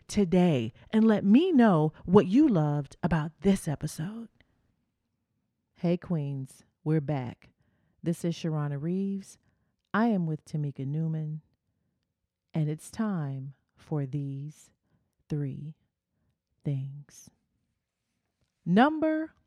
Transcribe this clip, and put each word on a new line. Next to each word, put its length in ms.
today 640
and 160
let 180
me 280
know 400
what 220
you 220
loved 520
about 300
this 260
episode. 600
Hey, 200
queens, 680
we're 180
back. 500
This 220
is 100
Sharana 460
Reeves. 580
I 120
am 200
with 180
Tamika 400
Newman, 580
and 160
it's 220
time 640
for 280
These 680
Three 460
Things. 680
Number 680